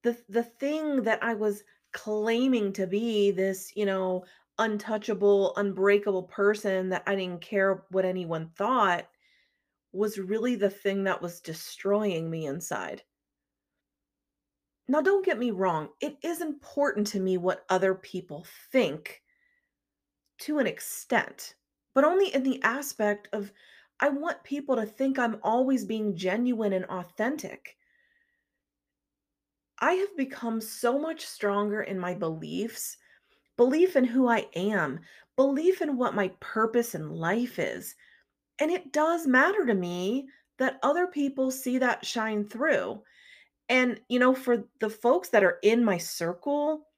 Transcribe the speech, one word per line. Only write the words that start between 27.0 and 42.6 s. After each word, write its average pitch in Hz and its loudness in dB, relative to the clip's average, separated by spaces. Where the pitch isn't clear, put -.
I 277 2
have 381 -2
become 233 -4
so 240 0
much 320 -6
stronger 208 -2
in 190 -6
my 180 -4
beliefs, 160 -6
belief 311 4
in 262 4
who 247 2
I 233 2
am, 175 -2
belief 285 2
in 294 -2
what 247 -2
my 196 0
purpose 226 -2
in 156 -8
life 185 -4
is. - -6
And 311 2
it 359 -4
does 320 0
matter 311 4
to 226 4
me 185 -2
that - -2
other 339 2
people 269 -2
see 254 -2
that 247 0
shine 214 -2
through. 208 -2